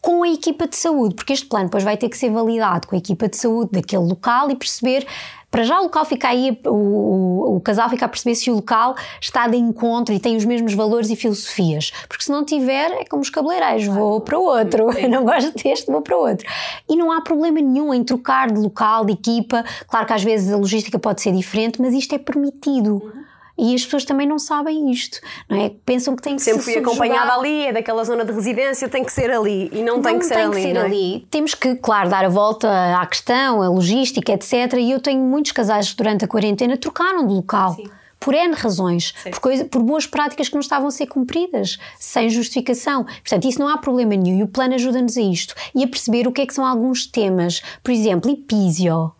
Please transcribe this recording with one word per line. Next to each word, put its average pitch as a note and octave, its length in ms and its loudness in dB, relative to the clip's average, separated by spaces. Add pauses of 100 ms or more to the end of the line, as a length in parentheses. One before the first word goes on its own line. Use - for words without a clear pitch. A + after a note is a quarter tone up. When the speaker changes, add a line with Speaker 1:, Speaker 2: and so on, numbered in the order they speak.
Speaker 1:
com F4 220 2
a E4+ 60 2
equipa D#4+ 400 -2
de - 80 -8
saúde, C4+ 380 0
porque - 180 -6
este C4+ 140 -2
plano G3 200 -2
depois G3 160 0
vai G#3 140 0
ter A3+ 140 -2
que A#3 80 -12
ser B3 120 0
validado A3 560 0
com - 80 -6
a F#3 40 2
equipa F3+ 300 -2
de - 100 -4
saúde A#3 340 0
daquele F#3 320 0
local A#3+ 460 0
e C4+ 40 0
perceber, C4 520 -2 (440)
para A#3 120 0
já D4+ 180 2
o G4 40 2
local D#4 200 0
fica C4 240 -2
aí, B3 380 0
o, C#4 40 0
o, G3+ 880 2
o F3 40 0
casal A3 280 0
fica B3 160 0
a A#3 40 -2
perceber - 260 -2
se A#3+ 160 -2
o A#3 60 2
local A3+ 380 0 (240)
está B3 300 0
de A3+ 80 2
encontro A#3 580 0
e F#3+ 60 0
tem A#3 160 0
os G#3+ 80 0
mesmos A#3 300 0
valores G#3+ 340 2
e A3 80 0
filosofias, F#3 760 0 (160)
porque - 180 -8
se - 60 -4
não C#4+ 140 0
tiver C#4+ 460 0
é - 160 -4
como C#4+ 160 -4
os - 80 -4
cabeleireiros, C4+ 560 0
Speaker 2:
Claro. G3+ 140 0
Speaker 1:
vou G#3+ 200 2
para C#4+ 180 -2
o F#4 60 2
outro, A3+ 480 2
Speaker 2:
Sim. B3 80 -2
Speaker 1:
<laughs> C#4+ 40 0
eu B3+ 40 4
não B3+ 160 2
gosto B3 380 2
deste, - 280 0
vou C#4+ 120 0
para D4 160 0
o - 100 4
outro. G3 180 -2 (400)
E D#4 100 2
não E4 140 4
há - 120 0
problema D#4+ 400 2
nenhum C#4 320 2
em A#3+ 100 2
trocar C4 460 0
de G#3 100 2
local, G#3+ 460 2
de G#3+ 80 2
equipa, A#3 500 0 (240)
claro A3+ 180 0
que B3+ 60 0
às G#3+ 100 0
vezes G3+ 300 2
a G#3 60 2
logística G#3 400 0
pode G3+ 240 -2
ser F#3+ 100 2
diferente, A3 480 -2
mas B3 140 2
isto C4+ 200 -2
é C#4+ 40 -2
permitido. C#4 840 0
Speaker 2:
Uhum. G#3+ 220 -16 (320)
Speaker 1:
E B3 160 2
as B3 120 0
pessoas C4+ 200 -2
também C#4+ 220 0
não D4+ 100 0
sabem D4 540 -2
isto, - 300 -4 (280)
não G3+ 80 -2
é? G3+ 140 0 (160)
Pensam B3+ 300 0
que C4 60 -12
têm C#4+ 120 -4
que C#4 80 -4
Speaker 2:
Sempre A3+ 220 2
Speaker 1:
se A#3+ 80 -2
Speaker 2:
fui A3+ 100 0
acompanhada B3 520 2
Speaker 1:
subjugar. B3 40 2
Speaker 2:
ali, D4 280 0
é B3 60 0
daquela A3+ 300 -2
zona A#3 220 0
de A3 80 -4
residência, B3 560 -2
tem B3+ 160 -2
que - 80 -2
ser B3+ 180 0
ali G#3 420 0
e G#3+ 80 -4
não A#3 220 0
tem A#3 120 2
Speaker 1:
Não A#3+ 40 2
Speaker 2:
que - 80 0
ser C4+ 80 0
Speaker 1:
tem A3 120 4
Speaker 2:
ali, G#3 100 0
Speaker 1:
que F#3+ 60 0
ser F3+ 120 0
Speaker 2:
não A#3+ 60 2
é? G#3 60 2
Speaker 1:
ali. F#3+ 440 -2
Temos D4+ 240 0
que, B3+ 220 0
claro, G3+ 340 2
dar F#3+ 140 4
a F#3+ 40 4
volta G#3+ 400 2 (320)
à E3+ 60 0
questão, B3 560 0
à F#3 60 2
logística, G3+ 640 2
et G3 100 0
cetera. B3 400 0
E A#3+ 80 2
eu C4+ 80 2
tenho C4 240 0
muitos C#4 300 0
casais G#3 400 0
que - 40 -12
durante G#3+ 280 0
a - 20 -2
quarentena G#3+ 500 0
trocaram E4+ 520 0
de G3 40 2
local. F#3+ 420 0
Speaker 2:
Sim. G#3 100 -14 (340)
Speaker 1:
Por C#4 160 0
N E4+ 220 2
razões, F3 680 -2
Speaker 2:
Sim. F#3 80 -12
Speaker 1:
por - 80 -8
coisa, C4 280 0
por B3+ 180 -2
boas D4 200 0
práticas D4 440 -4
que - 60 -10
não C#4+ 60 0
estavam C#4+ 280 -2
a - 20 -2
ser C4+ 160 -4
cumpridas, C4 720 -2 (180)
sem - 320 -2
justificação. B3 760 -2
Portanto, - 420 -2
isso C4 140 0
não C#4+ 80 0
há D4 100 0
problema B3 380 0
nenhum F#3 240 2
e - 20 2
o G#3+ 60 0
plano B3+ 260 0
ajuda-nos B3 420 0
a A#3+ 60 0
isto. F#3 320 -2 (180)
E C4 120 2
a - 20 0
perceber A#3+ 400 0
o B3 60 0
que C#4 100 -2
é C4+ 40 0
que C4+ 80 -10
são C4+ 120 0
alguns B3 400 0
temas, F#3 560 0 (220)
por B3+ 80 0
exemplo, G#3+ 400 2
epísio. F3 880 0